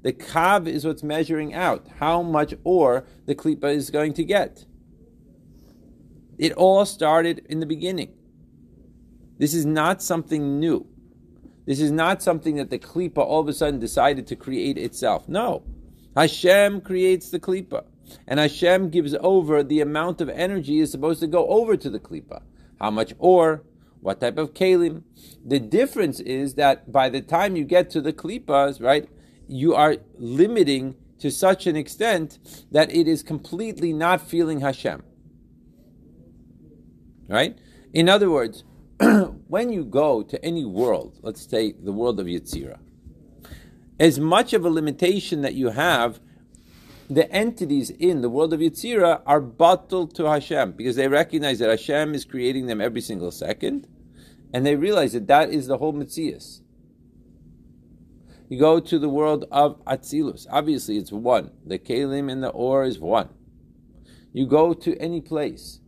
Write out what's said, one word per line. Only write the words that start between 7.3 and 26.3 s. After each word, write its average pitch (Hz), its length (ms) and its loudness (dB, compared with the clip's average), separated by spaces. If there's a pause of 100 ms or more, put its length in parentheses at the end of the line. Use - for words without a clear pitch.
in 156 100 -4
the 160 60 -4
beginning. 160 480 -6 (1200)
This 147 160 0
is 165 120 0
not 156 360 0
something 151 600 -2
new. 160 260 0 (760)
This 139 160 -2
is 147 100 2
not 165 300 0
something 160 340 0
that 139 140 -4
the 123 100 -4
klipa - 380 -6
all 151 240 2
of 147 80 -4
a 143 40 -4
sudden 147 280 -2
decided 135 460 0
to 120 100 -8
create 131 400 -4
itself. 107 500 -2
No. 196 360 -2 (520)
Hashem 190 680 4
creates 185 480 0
the 180 120 -6
klipa. 185 420 -6 (420)
And 135 140 -2
Hashem 175 500 2
gives 151 300 -2
over 165 420 4
the 147 200 2
amount 156 400 -2
of 143 80 -4
energy 156 500 -2
is 156 100 2
supposed 156 300 -4
to 165 80 -4
go 165 200 2
over 220 280 2
to 156 140 -6
the 104 100 -8
klipa. - 440 -16 (360)
How 107 120 -2
much 110 280 -4
ore, 165 440 4 (360)
what 95 220 -6
type 120 160 -4
of 156 160 -6
kalim. 170 500 2 (420)
The 135 140 0
difference 165 600 -2
is 131 320 -6